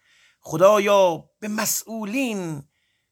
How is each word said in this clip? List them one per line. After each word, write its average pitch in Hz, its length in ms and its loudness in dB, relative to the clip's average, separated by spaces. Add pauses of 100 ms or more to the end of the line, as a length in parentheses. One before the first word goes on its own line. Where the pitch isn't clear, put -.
(400)
خدایا 196 880 2 (100)
به 214 80 -12
مسئولین 208 1200 -6 (420)